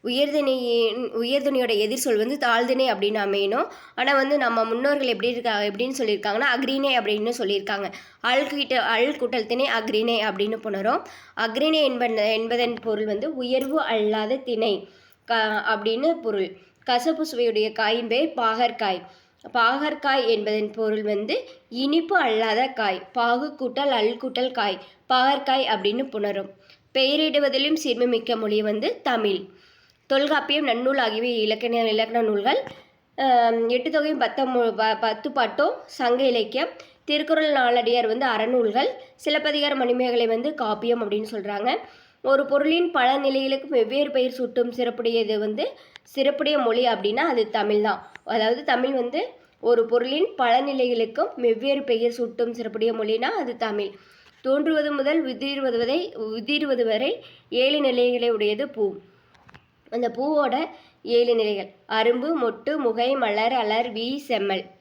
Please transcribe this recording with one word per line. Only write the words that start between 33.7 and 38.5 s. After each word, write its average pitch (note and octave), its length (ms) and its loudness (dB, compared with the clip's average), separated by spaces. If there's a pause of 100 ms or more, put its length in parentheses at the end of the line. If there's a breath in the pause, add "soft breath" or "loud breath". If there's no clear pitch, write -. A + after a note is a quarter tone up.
தொகையும் D4+ 300 0
பத்தமு-, A#3+ 560 0
ப-, A3 240 2
பத்து A3 320 -2
பாட்டும் C#4+ 400 0 (140)
சங்க B3+ 360 0
இலக்கியம். A#3+ 460 0 (360 loud breath)
திருக்குறள், D4+ 480 2
நாலடியார் A#3+ 540 2
வந்து B3 200 0
அறநூல்கள். A#3 640 0 (260 loud breath)